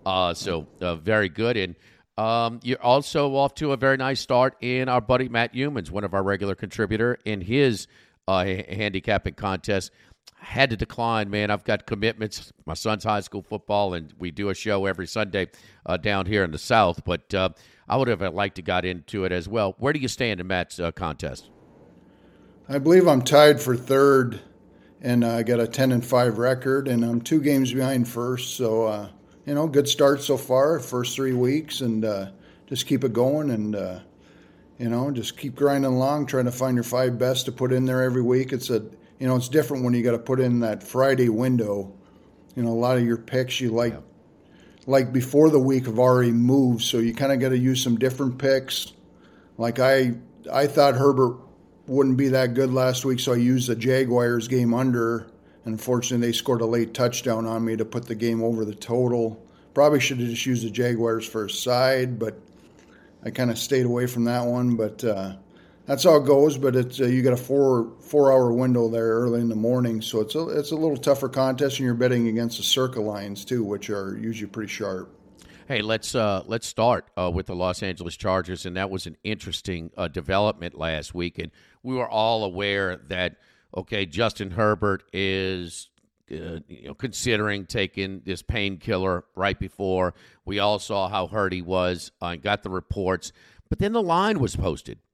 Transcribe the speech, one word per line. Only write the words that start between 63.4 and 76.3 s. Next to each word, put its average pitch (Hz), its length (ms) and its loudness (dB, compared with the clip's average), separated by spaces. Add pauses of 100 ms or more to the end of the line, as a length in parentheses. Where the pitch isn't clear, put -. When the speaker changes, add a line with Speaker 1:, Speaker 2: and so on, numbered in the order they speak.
Speaker 2:
stayed 127 320 0
away 120 200 0
from 120 180 -2
that 120 200 -2
one. 123 300 0
But, 110 300 -4
uh, 98 300 -2 (520)
that's 139 180 -2
how 170 120 8
it 143 80 4
goes. 143 320 6
But 131 200 2
it's, 127 240 -2
uh, 127 60 2
you 127 160 2
got 127 100 4
a 123 40 0
four, 131 640 2
four-hour 135 520 4
window 123 360 2
there 113 220 0
early 117 300 0
in 117 80 0
the 113 80 -2
morning, 113 460 0
so 110 180 -2
it's 107 140 -4
a, 160 140 -4
it's 147 220 -2
a 160 60 -4
little 156 200 0
tougher 131 320 2
contest, 131 500 0
and 139 60 -2
you're 120 100 2
betting 120 340 2
against 113 300 -2
the 95 60 -10
Circa 127 360 0
lines 101 440 -6
too, 120 200 -2
which 101 260 -6
are 98 300 -6
usually 110 280 -6
pretty 107 220 -10
sharp. 95 460 -8 (520)
Speaker 1:
Hey, 127 140 -2
let's, 110 320 -4
uh, 104 320 0